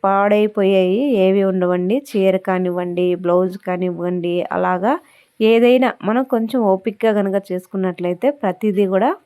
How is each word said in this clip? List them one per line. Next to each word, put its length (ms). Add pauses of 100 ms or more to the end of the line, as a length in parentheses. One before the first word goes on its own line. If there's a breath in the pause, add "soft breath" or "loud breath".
పాడైపోయాయి 960 (240)
ఏవి 240
ఉండవండి. 460 (140)
చీర 260 (120)
కానివ్వండి, 600 (160)
బ్లౌజ్ 340 (100)
కానివ్వండి, 680 (200)
అలాగా 380 (580 soft breath)
ఏదైనా 380 (180)
మనం 160 (100)
కొంచెం 260 (120)
ఓపికగా 480
కనుక 180 (120)
చేసుకున్నట్లయితే 800 (140)
ప్రతిదీ 520
కూడా 160 (160)